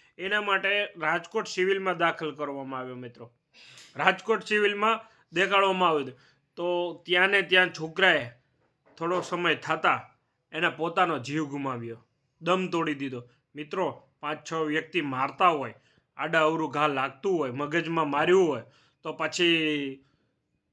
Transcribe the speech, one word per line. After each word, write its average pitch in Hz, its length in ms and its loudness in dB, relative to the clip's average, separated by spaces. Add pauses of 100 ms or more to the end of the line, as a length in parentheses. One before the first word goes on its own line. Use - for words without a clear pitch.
(180)
એના 196 220 -2
માટે 202 440 0
રાજકોટ 170 600 -4
સિવિલમાં 185 520 0
દાખલ 165 360 0
કરવામાં 139 460 -8
આવ્યો 127 140 -10
મિત્રો. 123 400 -16 (600)
રાજકોટ 190 480 2
સિવિલમાં 208 560 2 (320)
દેખાડવામાં 190 560 4
આવ્યો 139 280 0 (400)
તો 175 500 -4
ત્યાં 180 220 4
ને 196 140 4
ત્યાં 185 260 4
છોકરાએ 160 600 0 (680)
થોડો 175 220 -2
સમય 175 340 0
થતા 151 560 0 (420)
એને 160 160 -2
પોતાનો 165 500 0
જીવ 143 260 -4
ગુમાવ્યો, 127 600 -8 (360)
દમ 180 280 0
તોડી 156 260 -2
દીધો. 127 340 -10 (260)
મિત્રો, 151 540 -6 (120)
પાંચ, 151 320 -8
છ - 20 -6
વ્યક્તિ 156 460 -2
મારતા 139 480 0
હોય, 135 260 0 (420)
આડા 160 260 2
અવરું 160 280 2
ઘા 147 160 2
લાગતું 139 520 0
હોય, 135 120 0
મગજમાં 151 600 0
માર્યું 165 380 4
હોય, 123 140 -2 (400)
તો 156 100 -8
પછી 156 920 0 (680)